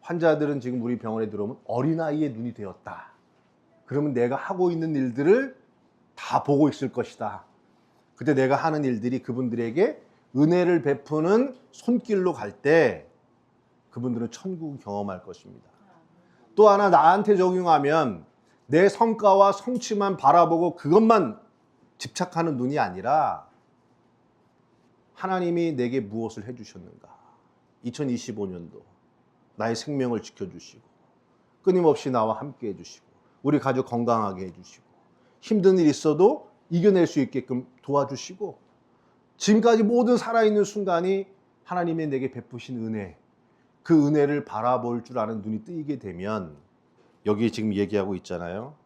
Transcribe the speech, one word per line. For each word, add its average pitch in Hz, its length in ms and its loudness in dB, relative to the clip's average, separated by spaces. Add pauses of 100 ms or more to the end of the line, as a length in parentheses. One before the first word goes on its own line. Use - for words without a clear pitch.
환자들은 151 600 0
지금 123 220 -6
우리 117 160 -4
병원에 110 300 -4
들어오면 104 360 -6
어린아이의 151 640 -2
눈이 113 220 -10
되었다. 95 580 -16 (720)
그러면 147 280 -4
내가 120 220 0
하고 180 360 -2
있는 160 240 -4
일들을 143 600 0 (640)
다 - 260 -4
보고 143 240 4
있을 131 240 -4
것이다. 107 540 -8 (720)
그때 135 180 -2
내가 131 220 2
하는 151 280 -2
일들이 123 380 -4
그분들에게 120 800 -4 (340)
은혜를 170 460 2
베푸는 160 760 0 (160)
손길로 202 600 -2
갈 104 280 -12
때 143 460 4 (840)
그분들은 120 400 -6
천국을 160 480 -12
경험할 101 440 -8
것입니다. - 460 -20 (840)
또 208 140 8
하나 202 200 4
나한테 180 480 6
적용하면 156 880 2 (400)
내 170 240 4
성과와 202 640 4
성취만 202 640 -4
바라보고 165 580 4
그것만 196 640 4 (580)
집착하는 165 600 -4
눈이 131 220 -2
아니라 104 680 -2 (1700)
하나님이 175 600 -2
내게 123 260 -2
무엇을 107 480 -8
해주셨는가. 95 600 -18 (760)
이천이십오 120 640 -6
년도 87 340 -14 (720)
나의 117 200 -2
생명을 123 460 -4
지켜주시고 85 640 -16 (800)
끊임없이 170 500 2
나와 110 280 0
함께 135 300 -10
해주시고 85 360 -16 (380)
우리 143 160 2
가족 131 260 -2
건강하게 113 600 -2
해주시고 90 380 -20 (540)
힘든 190 380 4
일 170 100 6
있어도 160 600 2 (200)
이겨낼 175 380 4
수 - 120 -2
있게끔 127 460 -4 (160)
도와주시고 139 760 -6 (800)
지금까지 220 460 4
모든 240 340 2
살아있는 214 460 2
순간이 190 640 -2 (360)
하나님의 165 440 -4
내게 135 240 -4
베푸신 120 540 -12
은혜, 107 300 -8 (680)
그 156 240 4
은혜를 147 360 2
바라볼 120 600 -4
줄 123 160 -8
아는 110 220 -4
눈이 107 220 -8
뜨이게 151 360 -8
되면 92 560 -8 (680)
여기 104 260 0
지금 107 220 -4
얘기하고 98 420 -2
있잖아요. 90 580 -10 (120)